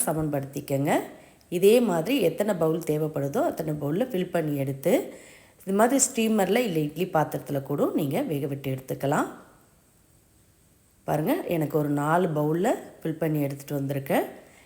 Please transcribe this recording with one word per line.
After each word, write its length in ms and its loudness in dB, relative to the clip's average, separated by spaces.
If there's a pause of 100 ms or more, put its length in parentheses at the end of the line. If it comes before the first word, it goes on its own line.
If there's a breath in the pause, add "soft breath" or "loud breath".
சமன்படுத்திக்கங்க. 840 -2 (680 loud breath)
இதே 180 8 (140)
மாதிரி 240 0 (140)
எத்தனை 260 0 (100)
பவுல் 260 0
தேவைப்படுதோ 600 -2
அத்தனை 220 -4 (120)
பவுல்ல 280 0
ஃபில் 240 -2
பண்ணி 180 0 (100)
எடுத்து 300 0 (680 loud breath)
இது 160 -2
மாதிரி 280 4
ஸ்டீமர்ல 600 2
இல்ல 200 0
இட்லி 180 -4 (100)
பாத்திரத்துல 440 0 (100)
கூட 180 2 (120)
நீங்க 180 0 (140)
வேக 200 -2
விட்டு 240 -8
எடுத்துக்கலாம். 540 -2 (1800)
பாருங்க, 260 0 (220)
எனக்கு 260 0
ஒரு 80 0 (120)
நாலு 260 2 (100)
பவுல்ல 320 2 (300)
ஃபில் 240 -6
பண்ணி 240 0
எடுத்துட்டு 320 -8
வந்திருக்கேன். 480 -2 (380 loud breath)